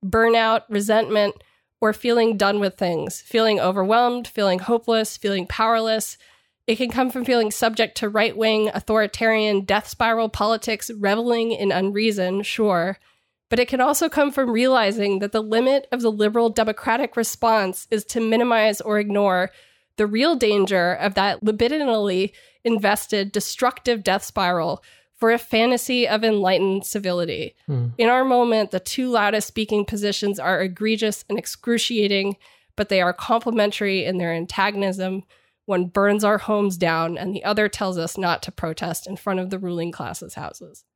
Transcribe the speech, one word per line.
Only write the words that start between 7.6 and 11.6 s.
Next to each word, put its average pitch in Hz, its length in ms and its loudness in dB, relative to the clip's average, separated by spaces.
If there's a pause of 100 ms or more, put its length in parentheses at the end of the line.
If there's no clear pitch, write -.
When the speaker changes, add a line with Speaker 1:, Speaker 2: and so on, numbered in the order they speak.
Speaker 1:
to 214 120 -2
right-wing, 214 640 2
authoritarian, 214 920 0
death 196 240 0
spiral 226 400 0
politics, 220 640 -2
reveling 226 600 0
in 202 200 0